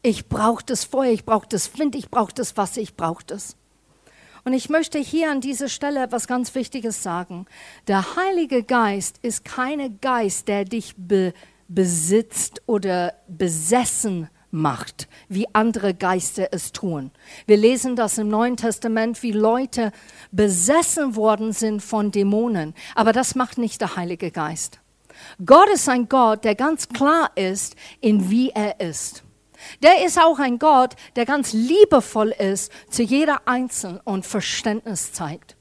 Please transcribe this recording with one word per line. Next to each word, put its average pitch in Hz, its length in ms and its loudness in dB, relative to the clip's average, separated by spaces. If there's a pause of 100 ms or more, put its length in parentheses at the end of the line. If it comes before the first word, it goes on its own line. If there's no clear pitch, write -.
Ich - 280 -2
brauch 220 340 0
das - 220 -4
Feuer, 262 280 0
ich 220 120 -2
brauch 220 200 2
das - 340 -6
Wind, 285 180 0
ich - 140 -10
brauch 226 200 0
das - 260 -6
Wasser, 202 240 -4
ich 208 140 -8
brauch 170 280 -6
das.“ - 340 -14 (880)
Und 254 80 -2
ich 262 180 -2
möchte 311 280 0
hier 311 340 -2
an 277 80 -2
dieser 262 280 -4
Stelle 285 360 -4
etwas 247 240 -6
ganz 247 260 -4
Wichtiges 233 480 -6
sagen. 180 440 -8 (420)
Der 196 280 0
Heilige 339 460 0
Geist 208 580 -2
ist - 240 -6
kein 254 560 -8
Geist, 233 480 -2
der 202 160 0
dich 214 320 -8
be-, 185 380 0 (340)
besitzt 180 1000 0
oder 180 460 -2 (160)
besessen 175 1000 -2 (200)
macht, 151 560 -4 (220)
wie 196 260 -4
andere 214 380 2
Geister 185 600 -2
es - 200 -8
tun. 151 380 -6 (360)
Wir 214 100 8
lesen 247 380 4
das 226 240 -2
im 214 100 -2
Neuen 233 280 0
Testament, 226 680 -2
wie 233 100 -4
Leute 226 600 0 (400)
besessen 220 840 2
worden 214 380 2
sind 214 300 -2
von 208 280 -2
Dämonen. 202 640 0 (200)
Aber 226 180 4
das 247 220 0
macht 254 240 -4
nicht 233 220 -4
der 196 160 -4
Heilige 175 340 -6
Geist. 160 480 -8 (680)
Gott 330 240 10
ist 392 200 2
ein 247 200 0
Gott, 220 360 4
der 214 100 2
ganz 285 340 -2
klar 277 480 2
ist, 190 400 -4 (240)
in 202 300 2
wie 247 200 2
er 208 300 -4
ist. - 420 -8 (600)
Der 349 220 8
ist 359 140 0
auch 330 200 6
ein 254 200 0
Gott, 254 380 4 (180)
der 240 120 0
ganz 277 260 -2
liebevoll 240 760 4
ist 196 420 -4 (160)
zu - 140 -2
jeder 277 440 0
Einzelnen 247 540 -4
und 196 260 -6
Verständnis 214 840 -4
zeigt. 160 480 -10